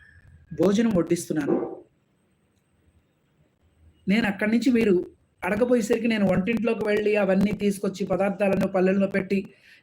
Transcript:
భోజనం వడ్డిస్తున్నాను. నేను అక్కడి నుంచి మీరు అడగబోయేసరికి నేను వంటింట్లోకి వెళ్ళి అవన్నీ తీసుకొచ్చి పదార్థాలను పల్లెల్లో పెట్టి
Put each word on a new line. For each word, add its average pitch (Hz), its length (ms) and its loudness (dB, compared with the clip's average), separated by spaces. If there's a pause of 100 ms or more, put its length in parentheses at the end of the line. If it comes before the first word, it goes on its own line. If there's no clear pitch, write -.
(600)
భోజనం 208 340 2
వడ్డిస్తున్నాను. - 880 -2 (2250)
నేను 220 180 2
అక్కడి 208 240 -2
నుంచి 240 220 2
మీరు 208 440 2 (280)
అడగబోయేసరికి 233 640 0
నేను 208 180 0
వంటింట్లోకి 208 580 0
వెళ్ళి 208 320 0
అవన్నీ 190 360 2
తీసుకొచ్చి 202 540 -2
పదార్థాలను 190 640 0
పల్లెల్లో 190 380 2
పెట్టి 196 480 -4 (280)